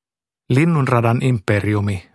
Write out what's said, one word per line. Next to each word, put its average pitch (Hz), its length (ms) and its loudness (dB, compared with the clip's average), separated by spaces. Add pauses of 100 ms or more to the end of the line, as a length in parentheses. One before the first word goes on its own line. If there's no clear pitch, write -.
(500)
Linnunradan 127 720 2
imperiumi 104 920 -2